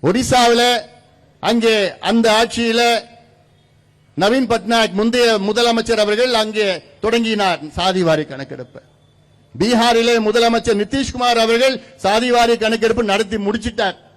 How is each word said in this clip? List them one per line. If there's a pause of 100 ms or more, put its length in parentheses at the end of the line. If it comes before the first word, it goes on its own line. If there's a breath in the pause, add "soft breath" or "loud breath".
ஒடிசாவில (580)
அங்கே
அந்த
ஆட்சியில (1120)
நவீன்
பட்நாயக்
முந்தைய
முதலமைச்சர்
அவர்கள்
அங்கே (180)
தொடங்கினார்
சாதிவாரி
கணக்கெடுப்பு. (760)
பீகாரிலே (120)
முதலமைச்சர்
நிதிஷ்குமார்
அவர்கள் (220 loud breath)
சாதிவாரி
கணக்கெடுப்பு
நடத்தி
முடிச்சிட்டார். (220)